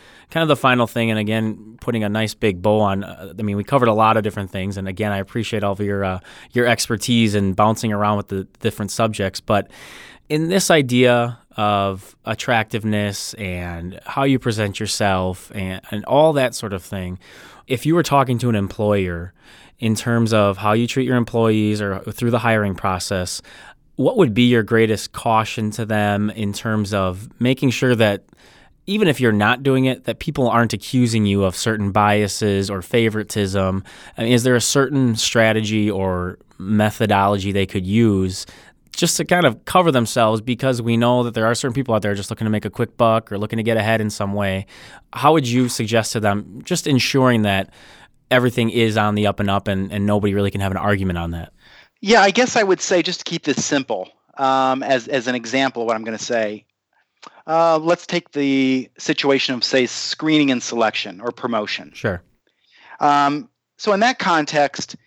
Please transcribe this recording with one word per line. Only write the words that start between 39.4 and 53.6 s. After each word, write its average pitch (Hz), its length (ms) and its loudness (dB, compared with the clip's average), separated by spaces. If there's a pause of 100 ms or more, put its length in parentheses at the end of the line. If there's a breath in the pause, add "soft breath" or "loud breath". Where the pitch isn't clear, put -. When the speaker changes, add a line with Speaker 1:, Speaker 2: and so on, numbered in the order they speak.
Speaker 1:
of 110 180 -2
cover 170 280 4
themselves, 113 480 2
because 120 420 -2
we 117 140 0
know 120 260 4
that 120 100 -4
there 110 140 0
are 117 80 2
certain 123 180 -4
people 117 220 -2
out 104 80 0
there 104 120 0
just 98 140 -8
looking 110 160 -6
to 107 60 0
make 107 140 -2
a 104 60 -6
quick - 280 -6
buck 113 320 2
or 98 80 -6
looking 107 180 -6
to 110 60 -2
get 113 140 2
ahead 110 240 2
in 107 100 -4
some 101 240 -6
way? 95 320 -2 (460 loud breath)
How 147 200 4
would 147 160 2
you 123 200 2
suggest 113 440 -2
to 113 80 -4
them 104 440 -2
just - 240 -4
ensuring 127 540 2
that 98 280 0 (640 loud breath)
everything 123 360 2
is 110 300 0
on 104 160 2
the 104 140 2
up 98 100 -2
and 101 100 -2
up 98 200 0
and, 98 240 -2
and 101 140 -2
nobody 104 280 2
really 101 160 0
can 101 100 -4
have 98 120 -2
an 98 40 -2
argument 95 420 0
on 85 120 -6
that? 82 220 -10 (480 soft breath)
Speaker 2:
Yeah, 214 200 4
I 202 120 4
guess 247 240 0
I 220 80 2
would 190 160 2
say, 180 200 0
just 170 200 -4
to - 40 -14
keep 170 200 -8
this - 200 -2